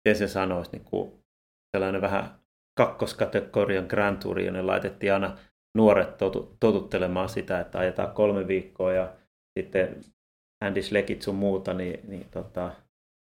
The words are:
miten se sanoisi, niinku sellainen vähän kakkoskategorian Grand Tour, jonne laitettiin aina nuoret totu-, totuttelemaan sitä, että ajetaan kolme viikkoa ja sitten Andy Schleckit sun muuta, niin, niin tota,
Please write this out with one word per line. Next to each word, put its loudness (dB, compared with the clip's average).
miten 4
se 0
sanoisi, -2
niinku -8
sellainen 0
vähän -2
kakkoskategorian 0
Grand 0
Tour, -2
jonne -4
laitettiin 0
aina 0
nuoret 8
totu-, -2
totuttelemaan 0
sitä, -4
että -8
ajetaan 0
kolme 2
viikkoa -2
ja -2
sitten -2
Andy -2
Schleckit 0
sun -4
muuta, -2
niin, -6
niin -14
tota, -8